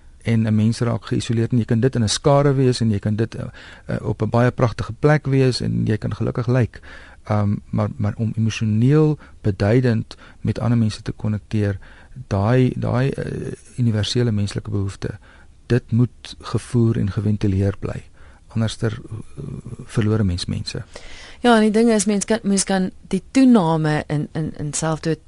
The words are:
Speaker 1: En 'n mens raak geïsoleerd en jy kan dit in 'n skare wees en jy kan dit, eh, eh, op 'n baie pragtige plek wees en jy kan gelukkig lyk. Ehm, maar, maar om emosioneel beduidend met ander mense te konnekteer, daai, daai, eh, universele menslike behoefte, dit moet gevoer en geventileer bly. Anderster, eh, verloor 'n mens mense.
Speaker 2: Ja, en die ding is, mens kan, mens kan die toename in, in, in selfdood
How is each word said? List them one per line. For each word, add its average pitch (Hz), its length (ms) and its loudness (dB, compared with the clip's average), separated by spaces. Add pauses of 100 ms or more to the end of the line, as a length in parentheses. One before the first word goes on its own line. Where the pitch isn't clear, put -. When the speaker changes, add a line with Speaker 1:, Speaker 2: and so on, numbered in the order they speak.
(220)
Speaker 1:
En 113 260 2
'n 110 80 2
mens 110 240 2
raak 117 260 -2
geïsoleerd 117 460 -2
en 127 60 2
jy 110 80 2
kan 113 140 2
dit 131 160 2
in 120 80 2
'n 104 60 2
skare 139 440 4
wees 131 280 2
en 113 80 2
jy 101 100 2
kan 107 160 -2
dit, 113 200 -2
eh, - 100 -8 (400)
eh, - 200 -6
op - 160 -2
'n 107 80 -2
baie 120 220 2
pragtige - 420 -2
plek 151 320 2
wees 131 360 2
en 113 240 -2
jy 110 120 0
kan 107 180 -6
gelukkig 120 320 -4
lyk. 123 340 0 (420)
Ehm, 104 320 0 (140)
maar, 107 260 0
maar 104 220 -2
om 110 180 -2
emosioneel 120 840 2 (240)
beduidend 110 760 0 (260)
met 110 180 -2
ander 117 180 0
mense 110 240 0
te - 100 -8
konnekteer, 104 680 -4 (480)
daai, 120 480 2
daai, 117 340 0
eh, - 420 -6 (240)
universele 117 560 0
menslike 104 380 -4
behoefte, 98 500 -6 (460)
dit - 260 0
moet - 480 0
gevoer 113 580 0
en 107 140 -2
geventileer 101 680 0
bly. - 240 -8 (440)
Anderster, 113 460 -4
eh, - 500 -14 (420)
verloor 110 340 0
'n 107 60 2
mens 90 200 -2
mense. - 380 -6 (560)
Speaker 2:
Ja, 240 160 6
en 220 60 6
die 214 100 4
ding 226 180 4
is, 214 160 2
mens 202 200 0
kan, 220 180 0
mens 196 200 0
kan 190 280 -2 (160)
die 190 140 -2 (100)
toename 165 760 4
in, 147 240 -2
in, - 260 -6
in 147 160 -6
selfdood 160 540 -2